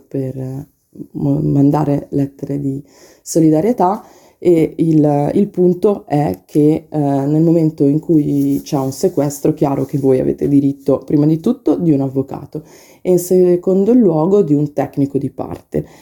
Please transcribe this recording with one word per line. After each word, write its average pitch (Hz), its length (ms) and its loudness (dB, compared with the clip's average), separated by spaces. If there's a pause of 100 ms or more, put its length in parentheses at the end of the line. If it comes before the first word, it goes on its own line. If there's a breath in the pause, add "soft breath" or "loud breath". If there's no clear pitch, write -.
per, 135 280 -8
eh, 131 320 -12 (440)
mo-, 143 280 -2
mandare 143 720 0
lettere 139 500 -6
di 139 240 -6 (380 soft breath)
solidarietà. 180 800 0 (420 loud breath)
E 160 300 2
il, 147 600 2
il 202 120 2
punto 180 580 0
è 151 380 -2
che, 156 460 0
eh, 156 100 -4
nel 143 420 0
momento 160 460 2
in 147 120 0
cui 143 640 0
c'è - 160 -6
un 135 140 -2
sequestro, 147 640 -2
chiaro 139 320 -2
che 147 120 -6
voi 135 220 2
avete 143 300 -2
diritto, 139 560 0
prima 147 200 0
di 160 140 2
tutto, 247 380 -2
di 170 160 0
un 139 80 0
avvocato 135 640 -8 (360 loud breath)
e 185 100 -2
in 180 80 4
secondo 185 760 2
luogo 190 480 4
di 151 120 0
un 147 200 0
tecnico 139 440 -4
di 135 120 -4
parte. - 560 -8 (160 loud breath)